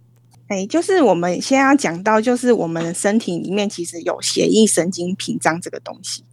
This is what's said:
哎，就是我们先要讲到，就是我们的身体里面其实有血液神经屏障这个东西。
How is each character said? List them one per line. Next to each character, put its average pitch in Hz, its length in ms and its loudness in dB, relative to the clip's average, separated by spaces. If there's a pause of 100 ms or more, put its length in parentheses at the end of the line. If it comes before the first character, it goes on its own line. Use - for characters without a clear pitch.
(460)
哎， 196 200 -6
就 311 140 0
是 359 220 2
我 208 100 6
们 175 300 0
先 269 160 2
要 269 160 6
讲 170 300 0
到， 220 160 4
就 247 160 2
是 247 160 2
我 165 160 0
们 165 160 -4
的 170 100 -6
身 208 240 2
体 185 200 -4
里 160 120 -8
面 202 180 -2
其 170 160 -8
实 - 180 -12
有 - 200 -4
血 175 240 0
液 202 180 6
神 175 280 0
经 175 240 -4
屏 - 240 -6
障 165 200 -2
这 165 100 -12
个 - 100 -12
东 - 240 -16
西。 - 180 -12 (100)